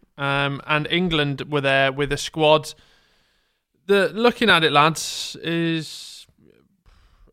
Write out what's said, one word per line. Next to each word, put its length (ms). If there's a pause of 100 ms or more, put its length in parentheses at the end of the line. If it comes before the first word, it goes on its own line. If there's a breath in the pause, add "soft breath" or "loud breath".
(180)
um, 480
and 240
England 580
were 140
there 300
with 200
a 60
squad 560 (1120)
that, 280
looking 360
at 120
it, 100
lads, 680
is, 840 (1080)